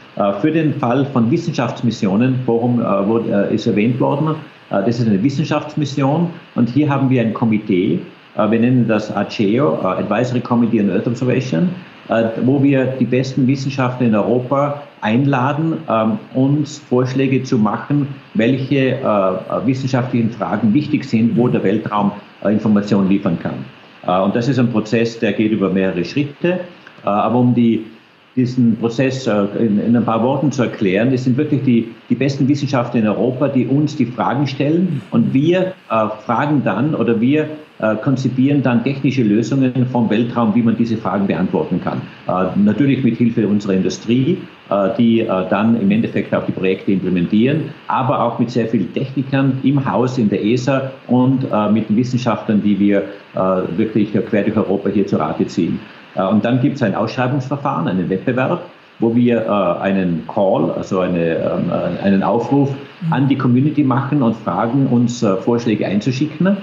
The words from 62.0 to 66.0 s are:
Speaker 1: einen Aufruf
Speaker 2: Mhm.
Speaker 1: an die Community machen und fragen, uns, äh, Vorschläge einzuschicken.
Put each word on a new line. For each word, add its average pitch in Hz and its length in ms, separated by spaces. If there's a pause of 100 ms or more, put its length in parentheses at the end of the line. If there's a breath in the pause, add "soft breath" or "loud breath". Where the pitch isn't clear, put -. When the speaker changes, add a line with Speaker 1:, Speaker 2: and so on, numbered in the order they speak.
Speaker 1:
einen 98 180
Aufruf 117 460 (360)
Speaker 2:
Mhm. 160 80
Speaker 1:
an 135 140
die 131 100
Community 135 460
machen 131 400
und 107 140
fragen, 117 500
uns, 120 340
äh, 101 140
Vorschläge 117 500
einzuschicken. 151 760